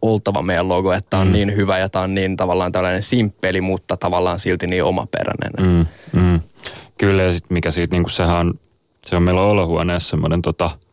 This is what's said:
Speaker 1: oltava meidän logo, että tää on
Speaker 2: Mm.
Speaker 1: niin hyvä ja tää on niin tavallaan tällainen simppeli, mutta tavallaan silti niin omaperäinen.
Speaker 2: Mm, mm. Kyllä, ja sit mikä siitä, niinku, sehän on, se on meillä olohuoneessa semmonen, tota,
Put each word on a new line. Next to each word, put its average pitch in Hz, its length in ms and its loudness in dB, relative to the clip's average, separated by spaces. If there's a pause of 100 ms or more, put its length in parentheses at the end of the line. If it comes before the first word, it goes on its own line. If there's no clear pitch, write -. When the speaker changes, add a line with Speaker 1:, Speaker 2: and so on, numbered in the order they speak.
Speaker 1:
oltava 107 400 0
meidän 90 280 0
logo, 92 240 2
että 95 160 -4
tää 95 100 0
on 95 80 4
Speaker 2:
Mm. 92 60 4
Speaker 1:
niin 101 220 2
hyvä 98 220 2
ja 95 120 -2
tää 95 120 -2
on 95 140 -2
niin 95 220 -2
tavallaan 90 340 0
tällainen 92 320 -2
simppeli, 98 580 -2
mutta 92 360 -4
tavallaan 90 420 0
silti 90 280 -2
niin 90 160 0
omaperäinen. - 760 -4
Speaker 2:
Mm, 87 260 4 (360)
mm. 87 180 4 (580)
Kyllä, 98 260 2
ja 90 100 2
sit 85 160 -6
mikä 82 220 -2
siitä, 87 240 -2
niinku, 87 140 2
sehän 87 280 0
on, 85 160 0 (520)
se 90 100 -4
on 87 80 2
meillä 90 180 2
olohuoneessa 87 680 0
semmonen, 80 320 0
tota, 82 280 -2 (240)